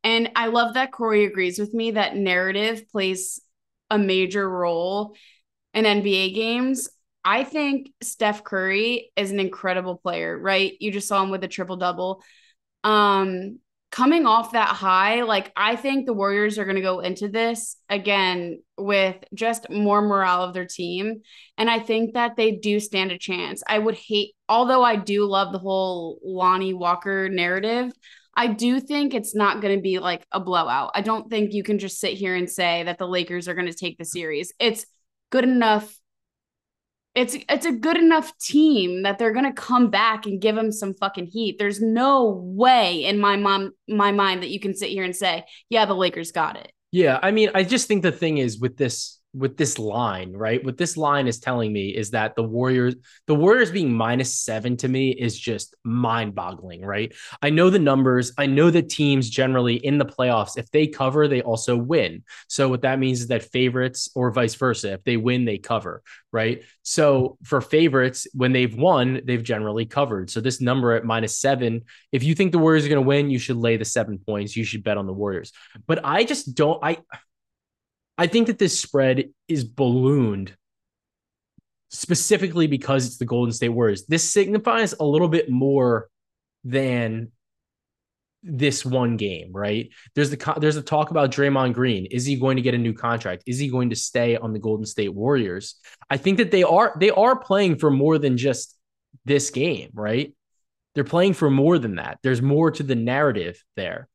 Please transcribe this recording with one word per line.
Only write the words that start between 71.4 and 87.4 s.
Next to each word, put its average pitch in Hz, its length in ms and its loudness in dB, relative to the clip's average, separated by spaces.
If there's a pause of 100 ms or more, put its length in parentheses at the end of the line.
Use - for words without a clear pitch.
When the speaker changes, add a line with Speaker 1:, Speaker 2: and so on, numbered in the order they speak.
Speaker 2:
if 131 120 0
you 160 100 2
think 180 200 2
the 170 60 4
Warriors 156 280 6
are - 20 -2
gonna 143 120 4
win, 143 280 2
you 127 100 0
should 120 180 -4
lay 113 200 2
the 110 80 -4
seven 104 320 -4
points. 101 380 -6
You 113 80 -4
should 107 200 -8
bet 104 140 0
on 98 80 -4
the 95 80 -8
Warriors. 98 380 -6 (340)
But 160 180 0
I 160 200 2
just 254 320 -4
don't, 156 260 2
I, 160 160 -2 (1200)
I 175 60 4
think 226 220 4
that 233 100 -2
this - 220 2
spread 131 500 2 (180)
is 147 160 -2
ballooned 123 920 0 (1400)
specifically 170 720 0
because 135 400 0
it's 120 140 -10
the 123 60 -2
Golden 120 280 0
State 120 160 0
Warriors. 113 380 0
This 160 260 0
signifies 214 600 2
a 156 100 -4
little 156 240 4
bit 160 240 2
more 127 580 2 (540)
than 120 680 -2 (1080)